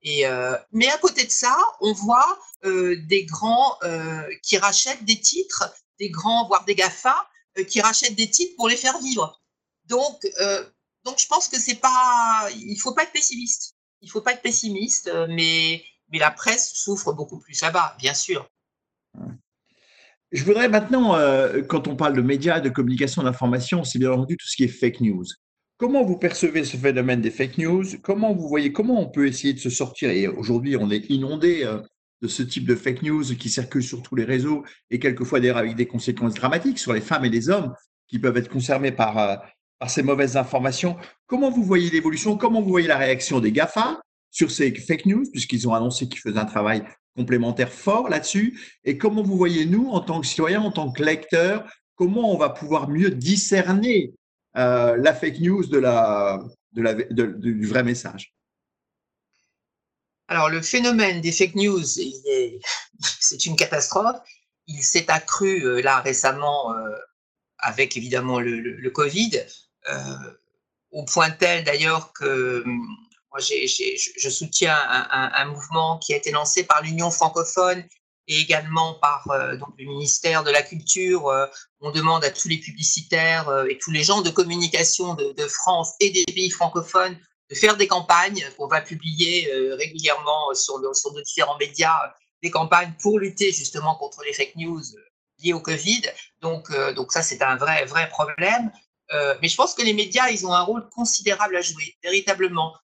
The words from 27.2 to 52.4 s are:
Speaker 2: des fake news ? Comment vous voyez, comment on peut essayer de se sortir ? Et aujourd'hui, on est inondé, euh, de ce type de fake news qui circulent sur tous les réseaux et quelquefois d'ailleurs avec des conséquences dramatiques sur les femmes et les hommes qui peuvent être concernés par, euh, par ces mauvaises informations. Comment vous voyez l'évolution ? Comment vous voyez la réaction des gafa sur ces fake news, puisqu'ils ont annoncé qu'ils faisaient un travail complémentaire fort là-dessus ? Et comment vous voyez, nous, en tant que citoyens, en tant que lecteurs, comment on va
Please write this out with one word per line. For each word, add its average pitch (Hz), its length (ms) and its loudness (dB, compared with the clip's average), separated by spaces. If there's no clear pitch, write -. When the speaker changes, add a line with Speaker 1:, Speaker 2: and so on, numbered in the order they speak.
Speaker 2:
des 110 80 0
fake 127 300 -4
news ? 175 260 2
Comment 214 320 0
vous 170 140 -4
voyez, 143 260 0
comment 226 260 2
on 156 80 -2
peut 143 200 2
essayer 135 260 0
de 135 60 -6
se 127 100 -4
sortir ? 127 400 -4
Et 95 180 2
aujourd'hui, 120 480 0
on 107 140 0
est 107 200 -2
inondé, 151 540 0
euh, 107 200 -4
de 117 40 -4
ce - 140 -4
type 123 240 -4
de 123 100 4
fake 127 280 -4
news 151 200 0
qui 120 120 -10
circulent 123 360 -2
sur 123 180 -8
tous - 140 -10
les 117 80 2
réseaux 135 400 0
et 120 100 -2
quelquefois 127 400 0
d'ailleurs 123 180 2
avec 113 180 -2
des 120 120 0
conséquences 117 460 -2
dramatiques 170 460 0
sur 123 140 -2
les 110 80 0
femmes 139 240 -2
et 120 40 4
les 117 200 0
hommes 175 260 0
qui 127 100 -6
peuvent 123 200 2
être 120 120 -2
concernés 135 420 0
par, 110 280 0
euh, 101 160 2
par 127 140 -8
ces 151 100 0
mauvaises 135 340 2
informations. 135 600 0
Comment 262 240 0
vous 240 120 2
voyez 180 280 2
l'évolution ? 160 440 0
Comment 220 280 2
vous 190 60 0
voyez 175 180 4
la 147 100 4
réaction 131 420 2
des 110 120 2
gafa 214 500 0
sur 156 180 2
ces 131 240 0
fake - 320 -4
news, 220 260 4
puisqu'ils 123 360 -2
ont 113 80 2
annoncé 123 340 -2
qu'ils - 120 -12
faisaient 107 180 -2
un 107 60 0
travail 107 380 0
complémentaire 123 560 0
fort 220 380 0
là-dessus ? 196 760 -2
Et 135 140 0
comment 214 240 0
vous 196 160 0
voyez, 170 300 2
nous, 233 240 2
en 190 80 2
tant 165 220 -4
que 135 40 -4
citoyens, 175 360 0
en 214 100 0
tant 147 200 -4
que 143 120 -2
lecteurs, 170 680 2
comment 202 400 2
on 165 60 2
va 147 100 4